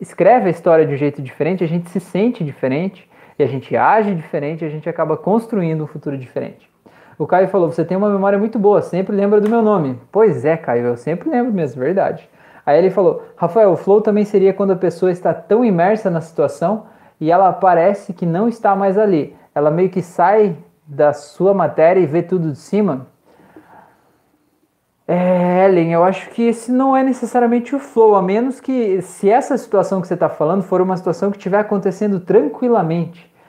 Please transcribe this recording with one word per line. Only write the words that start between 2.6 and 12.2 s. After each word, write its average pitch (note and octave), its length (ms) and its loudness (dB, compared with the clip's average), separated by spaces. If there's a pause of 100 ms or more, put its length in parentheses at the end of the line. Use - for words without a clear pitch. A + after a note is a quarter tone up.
e D3 60 0
a C3+ 40 2
gente B2+ 280 -6
age G3 380 2
diferente, D#3 500 -6
e D#3+ 40 -6
a - 20 -6
gente D3+ 200 -8
acaba D#3 260 -2
construindo F3+ 680 -2
um D3 40 -8
futuro D3 300 -10
diferente. - 520 -12 (480)
O D3+ 100 -6
Caio F#3 200 2
falou, F3+ 240 0
"Você E3 140 -4
tem F3+ 100 -6
uma G#3 140 0
memória G3+ 280 0
muito A3 200 -4
boa, G3+ 240 4
sempre F#3+ 340 -4
lembra G3+ 240 2
do G#3 100 0
meu A#3 120 2
nome." E3+ 380 0 (120)
Pois F3+ 320 2
é, D#3+ 140 0
Caio, A#2+ 300 -2
eu A#2+ 100 -2
sempre E3+ 320 -6
lembro B3 240 -2
mesmo, D3 260 -4
verdade. D#3 480 -2 (380)